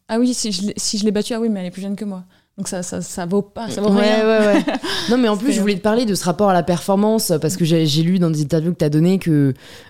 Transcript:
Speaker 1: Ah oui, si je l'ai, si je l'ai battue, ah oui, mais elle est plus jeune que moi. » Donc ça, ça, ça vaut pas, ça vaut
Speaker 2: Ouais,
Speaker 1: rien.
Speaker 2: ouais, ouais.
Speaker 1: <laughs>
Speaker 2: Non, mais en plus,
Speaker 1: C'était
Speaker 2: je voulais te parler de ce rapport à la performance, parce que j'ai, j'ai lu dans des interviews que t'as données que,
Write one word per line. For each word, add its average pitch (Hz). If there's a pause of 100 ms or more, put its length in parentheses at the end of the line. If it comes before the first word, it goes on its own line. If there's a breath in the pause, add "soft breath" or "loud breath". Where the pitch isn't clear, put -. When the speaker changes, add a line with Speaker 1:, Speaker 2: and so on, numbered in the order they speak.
Speaker 1:
Ah 226
oui, 247
si 220
je 180
l'ai, 208
si -
je 202
l'ai 220
battue, 208
ah 226
oui, 226
mais 196
elle 180
est 180
plus 185
jeune 196
que 220
moi. » 185 (340 soft breath)
Donc 196
ça, 180
ça, 180
ça 175
vaut 196
pas, 220
ça 131
vaut 208
Speaker 2:
Ouais, 208
Speaker 1:
rien. 220
Speaker 2:
ouais, 220 (120)
ouais. - (220)
Speaker 1:
<laughs> -
Speaker 2:
Non, 247
mais 240
en 208
plus, 208
Speaker 1:
C'était 294
Speaker 2:
je 214
voulais 202
te 175
parler 226
de 202
ce -
rapport 185
à 180
la 175
performance, 202 (100)
parce 160
que 175
j'ai, 160
j'ai 151
lu 180
dans 170
des 151
interviews 160
que -
t'as 151
données 165
que, 143 (360 loud breath)